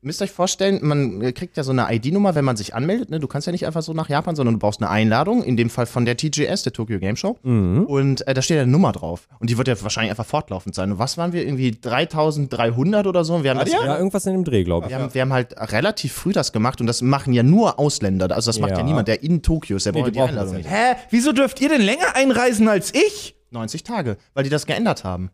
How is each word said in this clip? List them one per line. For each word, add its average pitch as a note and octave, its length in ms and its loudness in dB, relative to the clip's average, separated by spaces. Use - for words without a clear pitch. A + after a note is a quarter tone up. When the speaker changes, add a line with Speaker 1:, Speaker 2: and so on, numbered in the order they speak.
Speaker 1:
müsst D3 200 -6
euch G3 80 -4
vorstellen, F#3+ 520 0
man, C#3 380 0
äh, B2 120 -2
kriegt - 240 -8
ja D#3 80 -4
so C3 80 -2
eine B2 200 2
I-D-Nummer, D#3+ 440 2
wenn D3 80 2
man B2+ 120 2
sich G#2 200 -10
anmeldet, F#3 340 -2
ne? D#3+ 80 -4
Du D3 80 -4
kannst C#3+ 220 -6
ja - 40 -4
nicht F3+ 140 -4
einfach D#3+ 160 -4
so D#3+ 100 -8
nach D#3+ 160 -4
Japan, D3+ 280 -2
sondern A#2+ 180 2
du A2 60 -2
brauchst G#2 200 0
eine G#2 80 -2
Einladung, A2+ 540 2
in B2 140 0
dem A#2 120 2
Fall A#2 180 -2
von A#2+ 180 -2
der A#2+ 120 0
T D#3 140 -4
G D3 160 -2
S, G3 160 -2
der B2 100 -4
Tokyo A2 280 -4
Game G2 160 -2
Show. G#3 260 -4
Speaker 2:
Mhm. A#2 440 2
Speaker 1:
Und, C#3 420 0
äh, C3+ 40 0
da C3 80 0
steht D#3 160 0
ja C#3+ 60 2
eine B2 80 2
Nummer D3 220 4
drauf. F2 340 -8
Und A#2 100 -2
die A2+ 80 0
wird C3 80 0
ja A2 160 -2
wahrscheinlich G#2+ 280 -4
einfach A2 160 -6
fortlaufend G2+ 500 -6
sein. F#2+ 160 -2
Und F#2 80 -4
was B2+ 180 -4
waren E3+ 140 -2
wir? E3+ 120 -2
Irgendwie B2+ 360 -2
dreitausenddreihundert D3 1300 0
oder F3 160 2
so? D#3+ 100 -2
Und E3 80 0
wir C3+ 80 2
haben B2 80 0
Speaker 3:
Ah, C#3 60 2
Speaker 1:
das - 80 0
Speaker 3:
ja? G#4 120 0
Speaker 2:
Ja, C#3+ 140 0
irgendwas F#3+ 280 -2
in F#3+ 80 0
dem F#3 100 0
Dreh, A#2+ 180 2
glaub E2+ 220 0
ich. - 60 -6
Speaker 1:
wir C3 80 -6
haben, - 140 -4
wir C3 100 0
haben C3+ 100 0
halt B2+ 240 -2
relativ D3 400 -2
früh - 200 -4
das - 200 0
gemacht A2+ 280 0
und A#2+ 60 0
das A#2 160 -2
machen C3+ 300 2
ja A#2+ 100 4
nur F3 380 6
Ausländer. F#2+ 520 0
Also A#2 180 0
das A2 100 -2
macht F#2+ 120 0
ja F#2 60 0
Speaker 2:
Ja. E2+ 60 0
Speaker 1:
niemand, C3 240 2
der A2 160 0
in E3 180 2
Tokio D#3 340 0
ist, F#2+ 100 -2
der G2+ 60 0
Speaker 2:
Nee, D#3 100 0
Speaker 1:
braucht B2+ 60 0
Speaker 2:
die A2+ 40 -2
Speaker 1:
die A2+ 80 -4
Speaker 2:
brauchen C3 100 4
Speaker 1:
Einladung G2+ 240 -4
Speaker 2:
das F#2+ 80 -6
Speaker 1:
nicht. E2 80 -10
Speaker 2:
nicht. G3 80 -2
Speaker 3:
Hä? A#3+ 160 2
Wieso A#3+ 220 2
dürft C4 280 2
ihr C4+ 80 2
denn D4+ 140 4
länger C4 320 0
einreisen A#3+ 540 4
als G3+ 260 0
ich? G4 400 0
Speaker 1:
Neunzig A#2 320 -8
Tage, D3+ 360 -4
weil C3+ 100 2
die C#3 60 -2
das D3 160 0
geändert F3+ 360 0
haben. F#2 320 -6